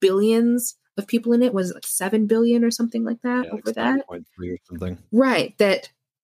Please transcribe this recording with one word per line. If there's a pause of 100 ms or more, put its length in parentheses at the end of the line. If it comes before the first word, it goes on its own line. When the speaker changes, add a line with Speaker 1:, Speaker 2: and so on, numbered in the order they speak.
Speaker 1:
billions (240)
of
people
in
it.
Was
it,
like,
seven
billion
or
something
like
that
Speaker 2:
Yeah,
like
Speaker 1:
over
that?
Speaker 2:
seven
point (100)
three
or (100)
something. (140)
Speaker 1:
Right.
That (340)